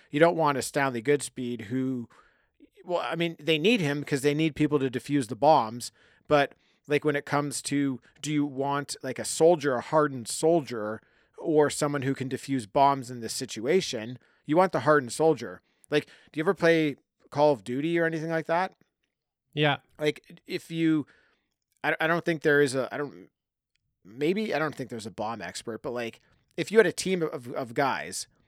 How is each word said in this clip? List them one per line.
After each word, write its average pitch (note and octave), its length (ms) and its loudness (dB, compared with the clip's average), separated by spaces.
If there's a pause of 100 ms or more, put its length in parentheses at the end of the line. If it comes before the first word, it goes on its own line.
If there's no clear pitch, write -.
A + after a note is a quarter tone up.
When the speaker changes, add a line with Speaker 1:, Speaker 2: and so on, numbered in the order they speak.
(120)
Speaker 1:
You D3 80 -2
don't E3+ 160 4
want D3 220 2
a A#2+ 40 -2
Stanley C3+ 400 -2
Goodspeed B2 640 -2
who, B2+ 440 -4 (760)
well, F3 160 -4
I - 160 -6
mean, E3+ 240 -2
they D#3 180 0
need G3 240 2
him C#3+ 220 -2
'cause C#3 180 -2
they C#3+ 140 2
need D#3 200 0
people D3+ 240 0
to C3 100 0
defuse B2+ 380 -2
the B2 80 -8
bombs, A#2+ 560 2 (360)
but, C#3+ 260 2 (340)
like, C#3+ 160 0
when D3 120 0
it C#3+ 100 -6
comes C#3+ 380 -2
to, C#3 360 -2 (220)
do D3 100 -6
you D3 140 0
want, C#3 560 -4
like, C3 160 -8
a G#2+ 80 -8
soldier, D3+ 500 4
a A#2 60 -2
hardened C#3 460 0
soldier, A#2+ 760 -2 (360)
or D3+ 340 4
someone C#3+ 320 -2
who C3+ 100 0
can C3 160 -6
defuse B2+ 420 -6
bombs C#3 380 2
in B2 100 -12
this A2 140 -8
situation? B2 880 -2 (280)
You D3+ 100 2
want F#3 140 4
the D3 100 -2
hardened C3+ 320 2
soldier. A#2+ 480 0 (280)
Like, D3 160 0 (260)
do D3 80 -8
you D#3+ 40 -2
ever F#3+ 100 0
play D#3+ 440 4 (320)
Call D3 220 4
of A2+ 120 -2
Duty C#3+ 360 -2
or E3 60 2
anything D#3+ 240 -4
like D#3+ 160 -2
that? F3 280 -2 (800)
Speaker 2:
Yeah. D3 220 2 (200)
Speaker 1:
Like, D3+ 480 -4
if - 240 -8
you, D#3+ 380 0 (760)
I, D#3 160 0
I D#3+ 80 0
don't E3+ 180 0
think E3 160 -2
there D3 200 6
is C3 140 2
a, B2 180 -4
I F#2+ 40 -8
don't, F#2+ 320 -12 (720)
maybe, D#3 500 -2
I C#3+ 60 0
don't D3+ 160 -2
think C3 140 -10
there's A2 180 -10
a G#2 40 -12
bomb G#2+ 300 -6
expert, G#2 400 -10
but, D3 100 -8
like, A#2+ 280 -8 (380)
if E3+ 140 -4
you G#3 60 8
had A3 80 10
a E3 60 2
team F3+ 320 -2
of, C3 300 -8
of A#2 200 -8
guys, G#2 540 -2 (200)